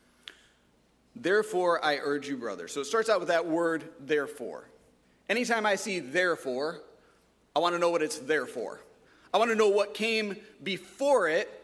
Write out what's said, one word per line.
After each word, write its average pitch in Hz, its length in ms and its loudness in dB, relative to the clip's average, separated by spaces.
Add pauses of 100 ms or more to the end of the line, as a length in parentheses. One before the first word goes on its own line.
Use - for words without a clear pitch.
(1160)
"Therefore, 180 680 0
I 147 120 2
urge 143 320 -4
you, 139 80 -4
brothers." 101 360 -8
So 147 80 -4
it 135 60 -6
starts 220 220 0
out 208 100 4
with 175 100 -2
that 170 180 2
word, 165 520 -2
"therefore." 131 680 -4 (600)
Anytime 226 380 0
I 202 100 4
see 196 240 -4
"therefore," 151 840 -2 (720)
I - 20 2
wanna 175 200 2
know 175 120 4
what 170 120 2
it's - 160 -2
there 135 280 -2
for. 113 340 -8 (520)
I 185 60 4
wanna 226 160 2
know 214 140 6
what 202 260 2
came 214 460 -2 (220)
before 202 680 0
it 180 220 0 (120)